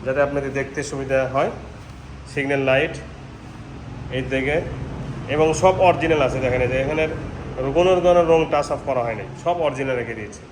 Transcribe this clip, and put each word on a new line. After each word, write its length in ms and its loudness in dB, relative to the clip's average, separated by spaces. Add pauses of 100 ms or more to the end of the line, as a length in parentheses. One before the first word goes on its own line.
যাতে 220 0
আপনাদের 320 -2
দেখতে 200 -6 (120)
সুবিধা 280 0 (140)
হয়। 180 0 (800)
সিগন্যাল 380 0
লাইট 260 2 (1200)
এই 160 -2
দিকে 260 0 (760)
এবং 120 6 (140)
সব 120 6 (140)
অরিজিনাল 400 4
আছে। 180 0
দেখেন 200 2
এই 60 2
যে 120 0
এখানে 200 0 (720)
কোনো 120 6 (160)
ধরনের 260 8
রং 100 6 (100)
টাচ 240 2
আপ 120 -8
করা 180 0
হয়নি, 200 -4 (180)
সব 120 0 (120)
অরিজিনাল 340 -2
রেখে 180 -6
দিয়েছে। 220 -12 (100)